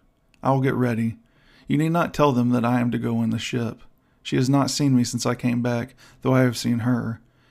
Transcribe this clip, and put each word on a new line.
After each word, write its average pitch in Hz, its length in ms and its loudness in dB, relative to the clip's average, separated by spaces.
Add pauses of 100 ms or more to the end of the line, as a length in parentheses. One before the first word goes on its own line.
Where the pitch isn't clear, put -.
(420)
I - 100 0
will 135 80 2
get 131 140 0
ready. 117 440 0 (480)
You 143 120 0
need 160 140 0
not 170 200 0
tell 147 200 2
them 120 180 2
that 123 160 0
I 123 140 2
am 120 100 -2
to 120 80 -2
go 117 240 -2
in 113 80 0
the 113 80 -2
ship. 117 420 -6 (420)
She - 140 -4
has 131 140 2
not 139 200 2
seen 139 240 2
me 123 100 4
since 120 200 -4
I 123 100 0
came 120 280 -2
back, 120 320 -4 (260)
though 131 140 2
I 131 80 6
have 123 140 2
seen 120 240 -2
her. 117 400 -2 (300)